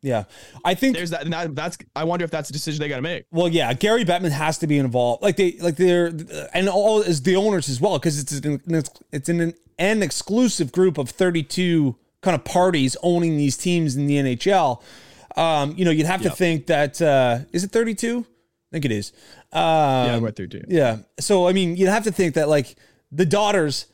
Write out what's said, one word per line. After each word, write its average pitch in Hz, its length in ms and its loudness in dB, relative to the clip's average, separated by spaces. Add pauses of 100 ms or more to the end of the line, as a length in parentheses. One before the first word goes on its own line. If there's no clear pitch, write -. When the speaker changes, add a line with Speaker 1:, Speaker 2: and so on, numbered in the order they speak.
Speaker 1:
Yeah. 120 200 -2 (400)
I 180 100 0
think 254 220 0
Speaker 2:
There's 170 160 -6
that, 156 120 -6
and 165 100 -4
that, 165 220 -6
that's, 160 220 -6 (180)
I 147 100 -4
wonder 175 200 -2
if 156 60 -8
that's 151 180 -6
a 135 40 -12
decision 151 280 -6
they 147 60 -4
gotta 135 140 -6
make. 165 300 -8
Speaker 1:
Well, 170 180 0
yeah, 147 240 0
Gary 214 320 2
Bettman 175 260 0
has 151 280 -2
to 165 80 -4
be 147 100 2
involved. 123 460 0
Like, 202 140 2
they, 180 220 0
like, 165 160 -2
they're, 175 360 2 (420)
and 190 160 0
all 208 320 2
is 160 220 -2
the 185 120 4
owners 196 320 2
as 131 140 -4
well, 175 180 2
'cause 147 200 -2
it's 139 120 -8
an, 143 300 -4 (500)
it's 143 180 -8
an, 170 240 0 (260)
an 208 240 2
exclusive 185 680 -2
group 180 280 2
of 127 100 -4
thirty-two 170 880 0 (240)
kind 180 140 2
of 143 80 -4
parties 170 580 2
owning 170 340 2
these 143 220 0
teams 165 380 0
in 143 120 -2
the 143 100 2
N 139 100 0
H 123 200 -4
L. 165 360 2 (520)
Um, 151 400 0
you 185 100 0
know, 170 60 4
you'd 156 140 2
have 180 160 -2
to 190 80 0
Speaker 2:
Yep. - 80 -8
Speaker 1:
think 165 300 0
that, 147 340 0
uh, 131 380 4 (120)
is 175 120 -2
it 196 80 -8
thirty-two? 233 480 0
I - 560 -16
think 151 100 -2
it 123 60 2
is. 104 200 -4 (400)
Um, 160 100 0
Speaker 2:
Yeah, 139 560 2
it 117 40 0
went 110 140 -4
thirty-two. - 340 -12
Speaker 1:
yeah. 131 280 2 (220)
So, 185 280 2
I 185 60 2
mean, 180 220 0
you'd 185 140 2
have 214 160 2
to 220 60 0
think 170 240 0
that, 156 120 2
like, 147 280 0 (360)
the 160 140 2
daughters 196 680 0